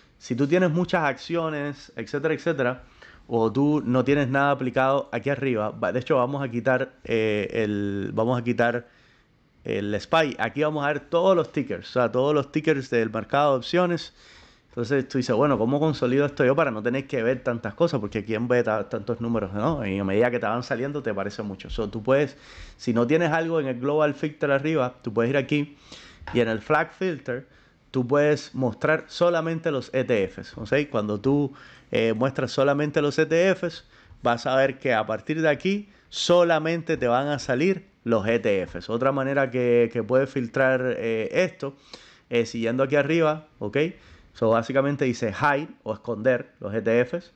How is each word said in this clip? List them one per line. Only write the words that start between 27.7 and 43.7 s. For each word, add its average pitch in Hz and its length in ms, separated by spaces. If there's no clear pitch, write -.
tú 127 160
puedes 147 480
mostrar 135 520
solamente 165 640
los 131 240
E 127 100
T 104 200
Fs, - 340
¿ok? 143 320
Cuando 107 300
tú, 139 340
eh, 113 220
muestras 127 380
solamente 143 500
los 147 180
E 160 60
T 170 300
Fs, 175 320
vas 120 220
a 131 120
ver 135 220
que 131 140
a 110 140
partir 151 340
de 160 80
aquí 196 400
solamente 165 880
te 127 100
van 131 200
a 143 100
salir 160 480
los 113 240
E 117 140
T 98 260
Fs. 90 240
Otra 123 220
manera 135 380
que, 120 420
que 117 100
puedes 127 260
filtrar, 131 720
eh, 113 320
esto 143 460
es 117 220
siguiendo 117 320
aquí 135 140
arriba, 156 500
¿ok? 104 180